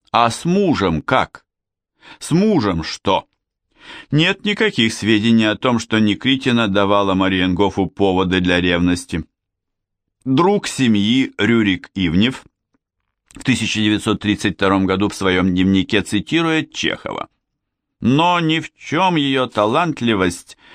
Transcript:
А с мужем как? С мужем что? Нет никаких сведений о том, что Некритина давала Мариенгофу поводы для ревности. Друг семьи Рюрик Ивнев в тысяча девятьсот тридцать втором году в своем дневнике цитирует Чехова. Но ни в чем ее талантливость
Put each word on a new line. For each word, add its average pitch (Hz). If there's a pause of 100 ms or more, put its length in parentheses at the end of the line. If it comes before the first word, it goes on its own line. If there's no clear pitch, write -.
(120)
А 117
с -
мужем 135
как? - (760)
С -
мужем 143
что? - (840)
Нет 175
никаких 202
сведений 110
о 107
том, 120
что 110
Некритина 117
давала 101
Мариенгофу 92
поводы 92
для 90
ревности. 87 (1000)
Друг 170
семьи 120
Рюрик 104
Ивнев 98 (920)
в -
тысяча 113
девятьсот 104
тридцать 101
втором 95
году 95
в -
своем 92
дневнике 92
цитирует 156
Чехова. - (680)
Но 170
ни 160
в -
чем 180
ее 135
талантливость 113 (180)